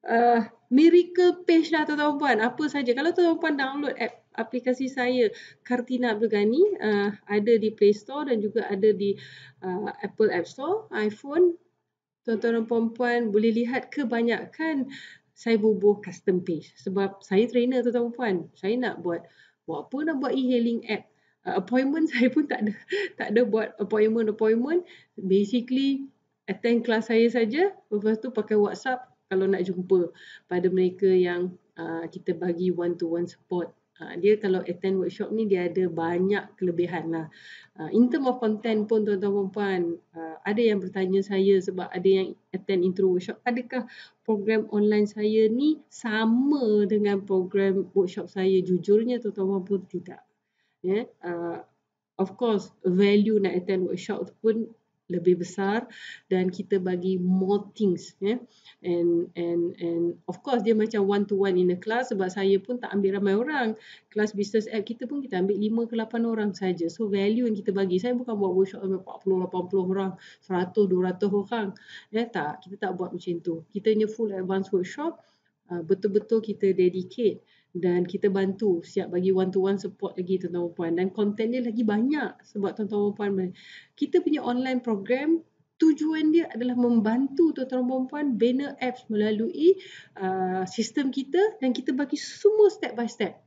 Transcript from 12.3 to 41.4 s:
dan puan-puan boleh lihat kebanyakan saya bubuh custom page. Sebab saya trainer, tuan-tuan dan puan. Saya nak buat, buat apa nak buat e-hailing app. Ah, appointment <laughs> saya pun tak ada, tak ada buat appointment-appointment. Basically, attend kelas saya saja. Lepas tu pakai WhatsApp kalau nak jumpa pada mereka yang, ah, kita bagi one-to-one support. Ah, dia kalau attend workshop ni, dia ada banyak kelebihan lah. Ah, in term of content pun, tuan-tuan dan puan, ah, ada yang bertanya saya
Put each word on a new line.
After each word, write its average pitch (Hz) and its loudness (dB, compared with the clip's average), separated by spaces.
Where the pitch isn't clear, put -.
dan - -
puan-puan 233 0
boleh 214 4
lihat 233 -2
kebanyakan 240 -2
saya 226 0
bubuh 202 2
custom 180 -2
page. 165 -6
Sebab 196 -4
saya 202 2
trainer, 240 0
tuan-tuan 240 0
dan 233 -8
puan. 220 -2
Saya 220 -2
nak 190 -4
buat, 170 -4
buat 165 -8
apa 254 -6
nak 320 -2
buat 247 -2
e-hailing 247 0
app. - -6
Ah, - -2
appointment 269 0
<laughs> - -6
saya 247 4
pun 302 0
tak - -4
ada, 208 -2
tak - -4
ada 240 6
buat 214 -2
appointment-appointment. 220 0
Basically, 254 0
attend 233 0
kelas 220 0
saya 226 6
saja. 247 2
Lepas 214 0
tu 254 -8
pakai 214 -2
WhatsApp 208 0
kalau 190 2
nak 185 0
jumpa 180 2
pada 180 0
mereka 185 2
yang, 180 2
ah, 165 -8
kita 180 -8
bagi 175 -2
one-to-one 175 -2
support. - -8
Ah, - -16
dia 208 6
kalau 190 0
attend 190 -2
workshop 185 -4
ni, 220 -2
dia 180 0
ada 185 0
banyak 175 -2
kelebihan 165 -2
lah. 160 -8
Ah, 156 -8
in 240 6
term 277 0
of 247 -2
content 214 0
pun, 214 2
tuan-tuan 202 0
dan - -6
puan, 196 -2
ah, 160 -14
ada 208 -2
yang 208 2
bertanya 190 0
saya 196 4